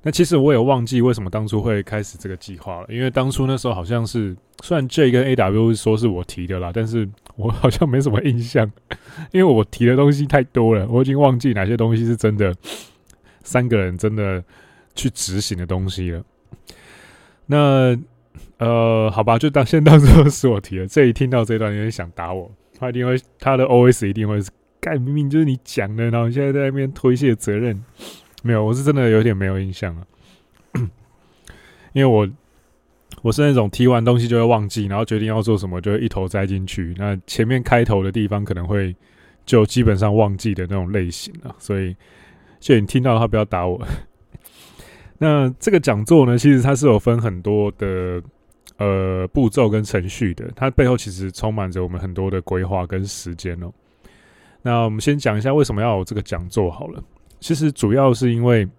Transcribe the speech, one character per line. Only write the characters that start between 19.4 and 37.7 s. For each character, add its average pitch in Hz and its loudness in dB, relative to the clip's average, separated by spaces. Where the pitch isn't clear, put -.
当， 139 2
先 156 2
当 156 10
作 143 8
是 135 0
我 104 0
提 98 -10
的。 92 -6
这 135 4
一 120 4
听 131 -2
到 123 0
这 110 -2
段， 107 -2
有 104 -6
点 107 -4
想 87 -12
打 85 -10
我， 92 -12
他 127 -8
一 - -6
定 123 -2
会， 127 0
他 135 0
的 131 2
O 123 6
S 117 2
一 98 -2
定 107 -4
会 104 -2
是 98 -10
，“干， 156 -4
明 135 -4
明 147 -2
就 151 0
是 160 4
你 131 0
讲 104 -6
的， 117 -2
然 117 0
后 117 0
你 120 -4
现 139 -2
在 139 0
在 139 -2
那 135 -2
边 135 -4
推 127 2
卸 127 2
责 104 -4
任。” 110 -4
没 117 0
有， 107 2
我 107 0
是 135 -4
真 147 2
的 127 2
有 110 4
点 113 2
没 98 -4
有 95 -4
印 95 -6
象 90 -8
了。 87 -16
<clears throat> - -14
因 135 2
为 135 6
我， 107 4
我 113 0
是 139 0
那 147 4
种 110 2
提 123 2
完 120 4
东 123 2
西 117 -2
就 117 0
会 117 2
忘 113 2
记， 104 -4
然 98 -4
后 110 -2
决 110 -2
定 107 -2
要 110 -2
做 107 0
什 92 -6
么 90 -8
就 101 -2
会 107 0
一 113 -2
头 95 -4
栽 98 -2
进 95 -4
去。 85 -6
那 101 -4
前 113 -2
面 127 0
开 120 2